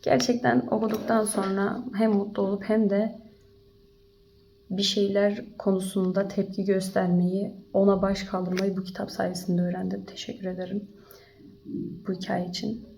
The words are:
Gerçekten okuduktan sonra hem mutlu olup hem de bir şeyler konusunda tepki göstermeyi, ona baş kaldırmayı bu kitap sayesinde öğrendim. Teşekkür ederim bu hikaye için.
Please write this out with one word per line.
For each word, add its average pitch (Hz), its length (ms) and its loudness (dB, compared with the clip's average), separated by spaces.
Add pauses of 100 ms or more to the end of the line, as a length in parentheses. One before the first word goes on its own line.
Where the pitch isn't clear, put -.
Gerçekten 247 680 2
okuduktan 220 520 2
sonra 196 600 0 (100)
hem 220 180 2
mutlu 202 320 2
olup 196 200 -2
hem 214 260 4
de 208 320 0 (1500)
bir 196 140 -2
şeyler 202 720 2
konusunda 190 720 0
tepki 190 380 -2
göstermeyi, 190 880 2 (200)
ona 196 280 6
baş 196 220 0
kaldırmayı 185 540 -2
bu 190 60 -6
kitap - 280 -8
sayesinde 180 500 -2
öğrendim. 185 440 -4
Teşekkür - 420 -12
ederim 185 400 -8 (1200)
bu 190 60 -2
hikaye 180 320 -4
için. 214 400 -6 (120)